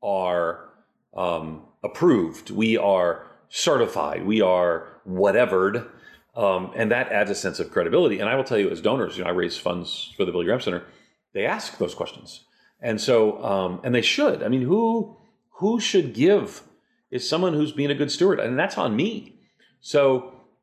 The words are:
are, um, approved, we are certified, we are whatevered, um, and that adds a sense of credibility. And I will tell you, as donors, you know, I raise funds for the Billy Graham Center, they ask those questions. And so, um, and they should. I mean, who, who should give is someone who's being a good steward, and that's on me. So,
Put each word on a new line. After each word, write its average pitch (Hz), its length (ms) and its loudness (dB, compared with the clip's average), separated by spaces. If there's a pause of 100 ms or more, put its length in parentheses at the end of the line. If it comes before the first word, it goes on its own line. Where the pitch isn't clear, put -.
are, 90 680 -2 (480)
um, 80 460 -4 (200)
approved, 104 680 0
we 110 260 0
are 90 500 2 (300)
certified, 92 680 0
we 107 140 2
are 90 640 2
whatevered, 98 840 2 (460)
um, 95 400 0
and 110 160 0
that 123 220 0
adds 101 180 2
a 95 60 -4
sense 90 240 -4
of 82 100 -8
credibility. 101 480 2
And 104 100 -2
I 120 60 0
will 135 80 0
tell 127 160 0
you, 98 100 2
as 82 120 -6
donors, 107 360 -2
you 87 60 -6
know, 87 80 -2
I - 20 0
raise 90 240 -2
funds - 600 -6
for 98 80 0
the 87 80 -4
Billy 87 120 -2
Graham 117 160 0
Center, 87 220 -4 (520)
they 98 120 -2
ask 214 320 -6
those - 160 -4
questions. - 500 -12 (360)
And 113 200 -4
so, 110 440 4
um, 92 400 -2
and 123 100 0
they 120 80 2
should. - 400 0
I 104 60 -2
mean, 127 140 0
who, 226 540 0 (440)
who 220 180 0
should 160 360 0
give 151 480 2 (500)
is 123 160 -6
someone 170 260 0
who's 151 160 0
being 143 220 -2
a - 20 -4
good 139 160 -2
steward, 185 300 2
and 123 180 -2
that's 175 180 -2
on 131 200 -2
me. 202 420 -4 (420)
So, 135 540 2 (280)